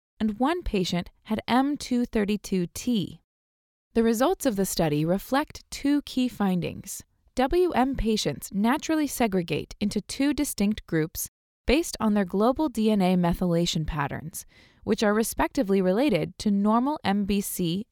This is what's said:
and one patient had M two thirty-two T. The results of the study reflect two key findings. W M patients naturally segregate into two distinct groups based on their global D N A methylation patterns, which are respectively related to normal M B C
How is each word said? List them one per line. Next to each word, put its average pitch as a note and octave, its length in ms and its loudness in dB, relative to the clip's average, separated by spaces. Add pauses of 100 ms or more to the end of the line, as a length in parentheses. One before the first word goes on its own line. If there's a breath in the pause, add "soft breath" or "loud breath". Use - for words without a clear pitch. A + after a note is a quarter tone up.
(200)
and G#3+ 200 -2
one E4 240 0
patient F#3 480 -2 (140)
had G#3+ 220 -2
M C4+ 300 2
two A#3+ 260 -2
thirty-two G3+ 720 0
T. - 460 -2 (760)
The A3+ 100 4
results A#3+ 420 2
of A#3 100 2
the G3 100 0
study D#3 400 0
reflect G3 640 -2
two C#4+ 320 0
key B3+ 260 -2
findings. F#3 760 -4 (320)
W E4 360 2
M C4 240 0
patients G#3 560 -2
naturally C#4+ 560 0
segregate F#3 720 -2
into G#3 220 -2
two C#4 320 -2
distinct G#3+ 540 -2
groups - 420 -2 (360)
based D4+ 360 2
on G#3+ 120 2
their G3+ 120 2
global A#3+ 420 2
D A3 240 2
N G#3 100 2
A F3+ 140 4
methylation E3+ 720 0
patterns, - 580 -6 (380 soft breath)
which A3+ 200 0
are G#3 100 4
respectively G#3+ 680 0
related F#3 580 2
to G#3+ 120 0
normal A3 520 2
M G3+ 220 0
B G3+ 160 0
C F3+ 500 -4